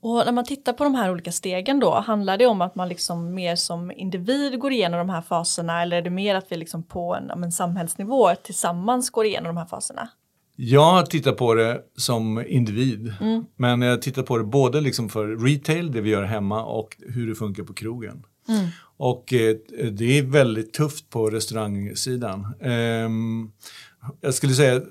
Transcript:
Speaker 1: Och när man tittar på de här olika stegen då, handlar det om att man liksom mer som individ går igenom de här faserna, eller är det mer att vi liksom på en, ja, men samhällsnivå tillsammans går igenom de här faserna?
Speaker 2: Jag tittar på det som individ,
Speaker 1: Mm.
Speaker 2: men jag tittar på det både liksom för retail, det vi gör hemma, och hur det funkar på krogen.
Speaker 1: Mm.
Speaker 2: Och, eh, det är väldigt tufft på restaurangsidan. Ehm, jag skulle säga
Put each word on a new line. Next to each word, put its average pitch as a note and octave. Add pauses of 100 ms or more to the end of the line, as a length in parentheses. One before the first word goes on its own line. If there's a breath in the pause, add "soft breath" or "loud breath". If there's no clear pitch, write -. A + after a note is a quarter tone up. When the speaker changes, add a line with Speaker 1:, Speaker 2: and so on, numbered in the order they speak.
Speaker 1:
Och A3+
när B3
man A#3+
tittar C#4
på C4+
de C#4
här G#3+
olika F3
stegen F#3+
då, F3+
handlar G3+
det B3
om G#3+
att F#3
man F3+
liksom F3
mer F3
som F3
individ A#3+
går C4+
igenom F3
de F3
här E3+
faserna, E3+
eller F3
är F3
det F3
mer G3
att F#3+
vi F3+
liksom E3
på F3
en, -
ja, -
men F3
samhällsnivå F#3
tillsammans G3
går A3
igenom E3+
de -
här E3
faserna? - (480)
Speaker 2:
Jag D3+
tittar C3+
på A#2
det A2+ (160)
som A2+
individ, A2+
Speaker 1:
Mm. A3+ (120)
Speaker 2:
men B2
jag B2
tittar C3
på B2+
det A2+
både C3
liksom B2
för G#2 (100)
retail, D3
det A#2
vi G#2+
gör G2+
hemma, G#2+
och A2+ (120)
hur A#2+
det A2
funkar G#2
på E2+
krogen. A2 (260)
Speaker 1:
Mm. G#3+ (320 loud breath)
Speaker 2:
Och, B2+
eh, A2 (360)
det A#2+
är D3
väldigt B2+
tufft D3+
på A2
restaurangsidan. G#2+
Ehm, A2+ (680 loud breath)
jag C3+
skulle C3
säga B2+ (100)